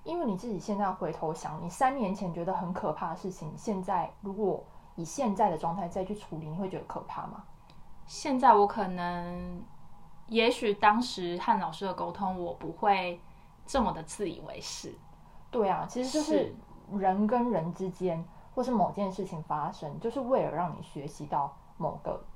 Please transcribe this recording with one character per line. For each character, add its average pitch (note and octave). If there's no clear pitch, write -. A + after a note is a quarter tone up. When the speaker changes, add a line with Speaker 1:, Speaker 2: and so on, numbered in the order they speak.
Speaker 1:
因 E4+
为 E4
你 G3+
自 A#3
己 F#3+
现 G3+
在 G3+
回 E3+
头 D#3+
想， D#3
你 E3+
三 C4
年 G3+
前 F3+
觉 E3+
得 F#3
很 F3+
可 E3+
怕 E3
的 E3
事 F#3+
情， D#3
现 F#3+
在 F3+
如 G3
果 G3
以 E3
现 G#3+
在 G#3
的 D#3
状 E3+
态 F#3
再 F#3+
去 G#3
处 -
理， D#3
你 D#3
会 F#3+
觉 F#3
得 -
可 -
怕 -
吗？ -
Speaker 2:
现 C4+
在 B3
我 G3+
可 G3+
能， F3+
也 A3+
许 A3
当 G#3+
时 F3+
和 G3+
老 E3
师 -
的 F#3
沟 F3
通， F#3
我 E3+
不 -
会 F#3
这 C4+
么 F#3
的 D#3+
自 F#3+
以 -
为 -
是。 -
Speaker 1:
对 G#3+
啊， D#3
其 B3
实 B3+
就 D4+
是 D4+
Speaker 2:
是。 -
Speaker 1:
人 G3
跟 A#3+
人 E3+
之 F#3+
间， F3
或 B3+
是 B3
某 G#3
件 G3
事 F#3
情 D#3
发 D3+
生， C#3+
就 A3+
是 C4+
为 A#3+
了 C#3
让 D#3+
你 -
学 -
习 D3
到 C#3+
某 -
个 -